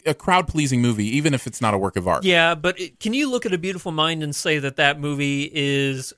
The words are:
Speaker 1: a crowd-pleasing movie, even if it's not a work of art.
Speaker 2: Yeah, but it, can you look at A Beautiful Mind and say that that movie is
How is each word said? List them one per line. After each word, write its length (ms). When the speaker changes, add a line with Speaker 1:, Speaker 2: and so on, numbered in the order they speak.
Speaker 1:
a 80
crowd-pleasing 680
movie, 260
even 180
if 120
it's 140
not 140
a 40
work 180
of 120
art. 160
Speaker 2:
Yeah, 300
but 260
it, 180
can 140
you 180
look 140
at 80
A 60
Beautiful 340
Mind 300
and 120
say 240
that 180
that 220
movie 540
is 640